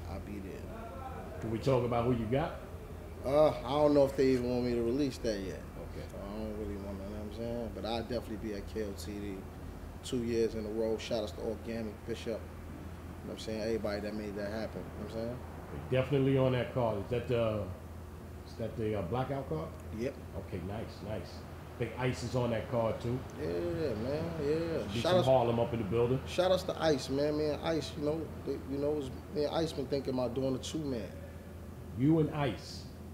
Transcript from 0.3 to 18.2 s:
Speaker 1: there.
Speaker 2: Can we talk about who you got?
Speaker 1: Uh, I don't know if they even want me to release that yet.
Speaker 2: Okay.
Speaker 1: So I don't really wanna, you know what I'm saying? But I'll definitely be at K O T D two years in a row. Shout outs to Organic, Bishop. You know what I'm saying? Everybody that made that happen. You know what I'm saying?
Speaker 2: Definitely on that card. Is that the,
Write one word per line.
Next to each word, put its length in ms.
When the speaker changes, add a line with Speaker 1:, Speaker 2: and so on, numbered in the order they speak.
Speaker 1:
there. 1000
Speaker 2:
Can 100
we 80
talk 260
about 200
who 80
you 140
got? 340
Speaker 1:
Uh, 220
I 220
don't 240
know 100
if 120
they 120
even 200
want 160
me 100
to 80
release 360
that 220
yet. 200
Speaker 2:
Okay. 180
Speaker 1:
So 100
I 200
don't 220
really 160
wanna, 220
you 180
know 80
what 80
I'm 40
saying? 380
But 100
I'll 180
definitely 340
be 180
at 180
K 120
O 120
T 160
D 220
two 180
years 320
in 100
a 40
row. 300
Shout 260
outs 80
to 80
Organic, 680
Bishop. 200
You 80
know 40
what 60
I'm 80
saying? 220
Everybody 400
that 120
made 220
that 160
happen. 300
You 260
know 60
what 0
I'm 140
saying? 100
Speaker 2:
Definitely 460
on 160
that 220
card. 240
Is 120
that 180
the, 340